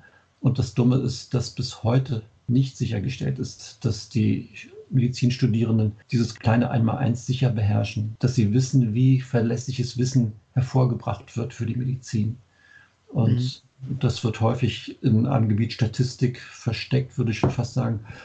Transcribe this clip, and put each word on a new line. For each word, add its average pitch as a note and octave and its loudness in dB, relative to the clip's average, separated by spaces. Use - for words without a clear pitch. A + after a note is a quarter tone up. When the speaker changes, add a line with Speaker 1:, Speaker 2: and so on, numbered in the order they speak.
Speaker 1:
Und - 2
das - -2
Dumme B2 4
ist, - -4
dass - -2
bis - -8
heute B2 0
nicht C3 2
sichergestellt C3 -4
ist, - -10
dass - -4
die G#2+ 0
Medizinstudierenden A2+ 2
dieses A#2 0
kleine A#2 2
Einmaleins A2+ 0
sicher C3 0
beherrschen, G#2+ 0
dass B2+ 2
sie G#2 2
wissen, B2+ 2
wie C3 4
verlässliches A#2+ -2
Wissen B2 2
hervorgebracht B2+ 0
wird A#2+ -6
für A#2 -6
die A2+ -4
Medizin. A#2+ -4
Und B2 2
Speaker 2:
Mhm. C3 -6
Speaker 1:
das - -2
wird A2 -2
häufig - -2
in A2 4
einem A2+ 2
Gebiet G#2+ 0
Statistik - -2
versteckt, - -4
würde A2+ 0
ich G#2+ -4
schon C3+ 4
fast - -4
sagen. A2+ -2